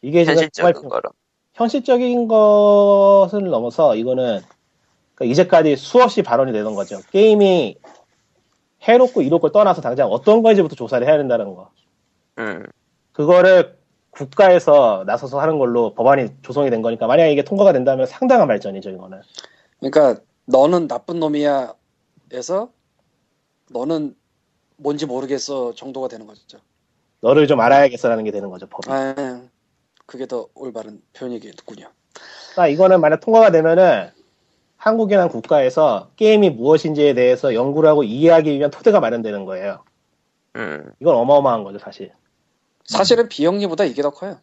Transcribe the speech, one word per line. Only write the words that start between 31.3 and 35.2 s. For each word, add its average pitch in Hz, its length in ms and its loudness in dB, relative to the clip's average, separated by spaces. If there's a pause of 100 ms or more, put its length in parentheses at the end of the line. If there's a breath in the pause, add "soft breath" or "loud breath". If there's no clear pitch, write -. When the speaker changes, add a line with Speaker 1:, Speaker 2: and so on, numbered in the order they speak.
Speaker 1:
그러니까 175 140 2
이거는 180 340 4
만약 156 180 2
통과가 220 320 4
되면은 165 580 2 (680)
한국이라는 202 520 0